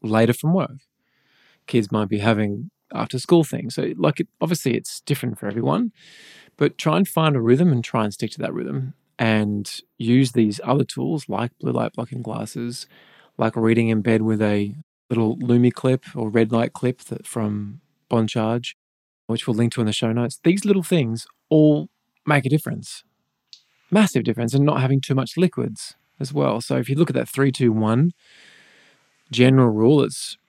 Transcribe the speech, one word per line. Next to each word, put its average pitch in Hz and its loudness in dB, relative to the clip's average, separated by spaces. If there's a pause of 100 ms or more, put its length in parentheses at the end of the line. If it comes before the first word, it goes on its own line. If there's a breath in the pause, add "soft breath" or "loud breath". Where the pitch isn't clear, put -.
later 110 2
from 156 0
work. 139 -2 (880)
Kids 113 0
might 107 -2
be 107 -2
having 107 -2 (240)
after 117 -6
school 165 4
things. - -6
So, - -4
like, 156 0
it, 175 -4 (140)
obviously 165 -2
it's - -8
different 127 -6
for - -8
everyone, 143 -2 (640 soft breath)
but - 0
try 156 0
and 190 2
find 156 2
a 123 0
rhythm 135 4
and 120 2
try 113 -2
and 104 -4
stick - -8
to - -18
that - -6
rhythm - -6 (260)
and 107 -2 (160)
use 120 2
these 107 2
other 139 0
tools 135 -6
like 113 -4
blue 131 -4
light 120 -2
blocking 120 -10
glasses, 110 -10 (500 soft breath)
like 113 -2
reading 113 4
in 110 2
bed 113 2
with 110 0
a 104 0 (340)
little 113 0
Lumi 120 4
clip 131 -2 (120)
or 113 -4
red 113 2
light 117 0
clip 127 -4
that, - -12
from 104 -6 (280)
Bon 113 2
Charge, 117 -4 (520)
which 110 -4
we'll 117 0
link 117 0
to 123 -4
in 107 0
the 110 -2
show 113 -2
notes. 120 -4
These 185 2
little 196 2
things 117 -2 (220)
all 156 4 (360)
make 143 2
a 131 -2
difference, - -4 (880)
massive 190 4
difference, 117 -2
and 139 4
not 139 2
having 131 2
too 135 -2
much 131 -2
liquids 131 -2 (240)
as 135 -8
well. 131 0
So 131 -2
if 123 -4
you 135 0
look 156 2
at 127 -4
that 123 -2
three 139 0
two 123 2
one 110 2 (1200 soft breath)
general 127 6
rule, 117 4
it's - -8 (120)